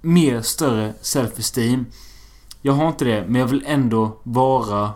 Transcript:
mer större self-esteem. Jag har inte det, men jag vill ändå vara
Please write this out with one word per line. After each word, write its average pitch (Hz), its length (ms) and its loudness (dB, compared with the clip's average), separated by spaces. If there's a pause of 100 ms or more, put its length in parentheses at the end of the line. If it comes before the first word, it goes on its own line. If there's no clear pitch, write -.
mer 160 400 4
större 110 600 -2
self-esteem. 120 840 -2 (760)
Jag 139 120 2
har 151 140 2
inte 143 180 -2
det, 107 220 0
men 123 140 0
jag 123 60 0
vill 135 200 -2
ändå 113 560 0
vara 117 720 0